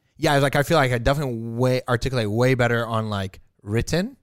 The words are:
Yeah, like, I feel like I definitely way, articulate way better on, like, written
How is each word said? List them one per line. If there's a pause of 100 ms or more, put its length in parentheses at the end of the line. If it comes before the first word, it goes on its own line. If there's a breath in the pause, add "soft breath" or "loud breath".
(160)
Yeah,
like,
I
feel
like
I
definitely
way,
articulate
way
better
on,
like, (220)
written